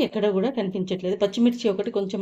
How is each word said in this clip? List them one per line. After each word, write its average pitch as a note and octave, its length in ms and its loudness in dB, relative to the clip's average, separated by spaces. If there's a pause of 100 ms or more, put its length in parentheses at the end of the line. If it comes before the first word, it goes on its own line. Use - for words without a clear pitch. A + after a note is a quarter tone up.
ఎక్కడ G#3 180 -2 (120)
కూడా A3 180 2
కనిపించట్లేదు. F#3 600 -2
పచ్చిమిర్చి A#3 520 2
ఒకటి G3+ 280 -2
కొంచెం G3 240 -2